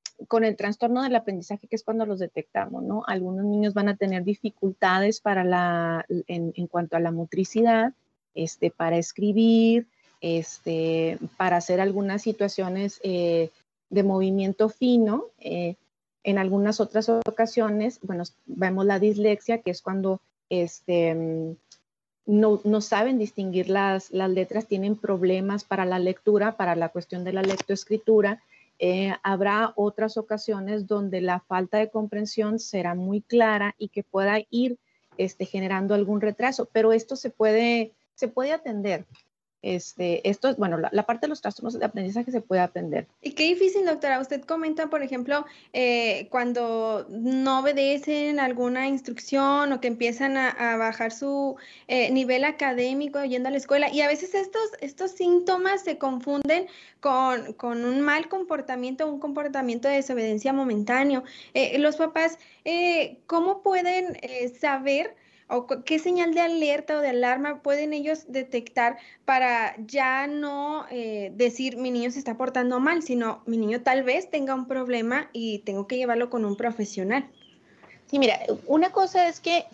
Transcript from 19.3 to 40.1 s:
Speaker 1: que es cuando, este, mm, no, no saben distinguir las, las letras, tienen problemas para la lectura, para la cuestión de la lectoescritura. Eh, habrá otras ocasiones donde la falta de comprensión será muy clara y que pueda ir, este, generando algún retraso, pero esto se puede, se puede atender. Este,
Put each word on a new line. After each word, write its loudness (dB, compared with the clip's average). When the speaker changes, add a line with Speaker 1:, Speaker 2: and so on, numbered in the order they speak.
Speaker 1:
que -2
es -8
cuando, -2
este, 0
mm, -4
no, 4
no 2
saben 2
distinguir -2
las, 0
las 0
letras, 0
tienen 0
problemas 0
para 0
la 0
lectura, 2
para 0
la 0
cuestión -8
de -4
la -2
lectoescritura. 2
Eh, 2
habrá 2
otras 0
ocasiones -4
donde -2
la 0
falta -2
de 2
comprensión -2
será -4
muy -2
clara 2
y -8
que -6
pueda 0
ir, -2
este, -4
generando -2
algún 2
retraso, -2
pero 4
esto 0
se -8
puede, 2
se -2
puede -2
atender. -4
Este, -2